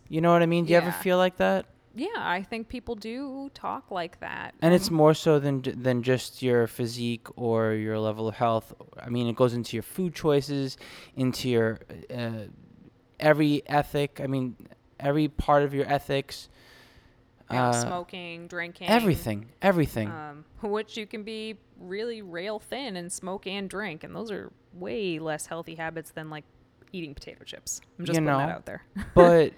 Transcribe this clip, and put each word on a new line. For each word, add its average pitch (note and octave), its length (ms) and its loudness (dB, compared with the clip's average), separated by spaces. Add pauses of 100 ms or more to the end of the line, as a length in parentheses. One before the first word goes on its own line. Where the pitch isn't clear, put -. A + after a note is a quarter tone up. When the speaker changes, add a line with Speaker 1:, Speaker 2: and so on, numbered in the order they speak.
Speaker 1:
You D#3+ 120 -2
know E3+ 120 6
what E3+ 100 8
I E3 40 6
mean? E3+ 200 2
Do D#3+ 60 2
you E3+ 40 8
ever E3+ 120 6
Speaker 2:
Yeah. F3 120 -4
Speaker 1:
feel F3+ 160 2
like F#3 200 2
that? F#3+ 300 0 (280)
Speaker 2:
Yeah, C#4 220 -6
I F3 260 -4
think A3+ 260 -10
people A#3+ 260 -10
do C4+ 600 -10
talk - 360 -8
like F3 300 -6
that. - 400 -10
Speaker 1:
And E3 140 6
it's F#3+ 160 4
Speaker 2:
Um, E3 60 2
Speaker 1:
more D#3 180 8
so D3+ 240 4
than, C#3 240 0
than B2 400 0
just B2+ 400 0
your A#2+ 240 4
physique A#2+ 600 -4 (120)
or A2+ 340 2
your A2 260 -2
level A2 300 -2
of A2 60 -4
health. A2+ 400 0 (260)
I - 80 -14
mean, A#2+ 200 0
it A2+ 80 -2
goes B2 180 4
into A#2 220 -4
your A2 60 -4
food F3+ 320 -4
choices, C#3+ 640 0 (380)
into B2+ 340 -2
your, A2+ 300 2 (360)
uh, A2+ 340 -8 (680)
every D3+ 480 4
ethic. C#3+ 560 0
I C#3 40 -4
mean, C3 300 -2 (440)
every D3 280 2
part D3 340 4
of C#3+ 100 0
your C#3 180 0
ethics. C#3 600 -4 (1000)
Speaker 2:
Yeah, B2 180 2
Speaker 1:
Uh, A#2+ 40 4
Speaker 2:
smoking, E3+ 760 -4
drinking. F3 400 -8
Speaker 1:
everything, D#3 580 2 (160)
everything. D3+ 460 2
Speaker 2:
Um, D3+ 360 -12 (180)
which G#3+ 360 -4
you G#3+ 80 -8
can G#3+ 160 -12
be A3 340 -10 (220)
really G#3+ 420 -8
rail G3 380 -8
thin A3+ 380 -8
and F3 140 -10
smoke F#3 360 -8
and G3 240 -6
drink. F3+ 340 -8
And - 100 -16
those G#3+ 160 -10
are - 200 -8 (240)
way F#3 440 -4
less D#3 280 -6
healthy E3 300 -10
habits D#3+ 340 -10
than, D#3 180 -12
like, D3+ 160 -12 (480)
eating D#3+ 220 -10
potato - 300 -16
chips. - 360 -10 (180)
I'm F3 60 -8
just E3+ 160 0
Speaker 1:
You D#3 40 2
Speaker 2:
putting D3 140 4
that C#3 100 0
Speaker 1:
know, - 40 -6
Speaker 2:
out - 140 -10
there. - 160 -12 (140)
<laughs> - 180 -10
Speaker 1:
but, E3+ 440 10